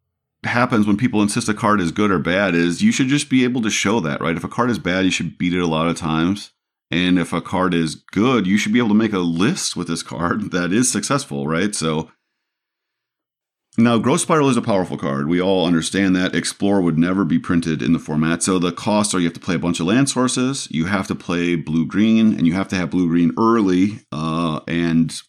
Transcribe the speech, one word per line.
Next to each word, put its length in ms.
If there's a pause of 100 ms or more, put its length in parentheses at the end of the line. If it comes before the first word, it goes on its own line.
(440)
happens 420
when 120
people 240
insist 280
a 40
card 280
is 100
good 200
or 80
bad 340
is 300
you 80
should 160
just 220
be 140
able 180
to 100
show 300
that, 200
right? 160
If 60
a 60
card 200
is 80
bad, 280
you 60
should 260
beat 160
it 80
a 60
lot 200
of 100
times. 540 (400)
And 280
if 140
a 80
card 320
is 220
good, 520
you 100
should 160
be 60
able 100
to 60
make 180
a 60
list 560
with 120
this 160
card 480
<laughs> 0
that 220
is 180
successful, 560
right? 260
So 360 (1700)
now, 200
Growth 240
Spiral 280
is 80
a 40
powerful 360
card. 320
We 100
all 260
understand 500
that. 200
Explore 460
would 160
never 260
be 160
printed 420
in 120
the 60
format. 440
So 160
the 140
costs 400
are 60
you 60
have 100
to 40
play 160
a 40
bunch 200
of 60
land 240
sources, 600
you 160
have 220
to 80
play 400
blue-green, 800
and 120
you 80
have 160
to 60
have 140
blue-green 480
early, 600 (120)
uh, 560
and 480 (140)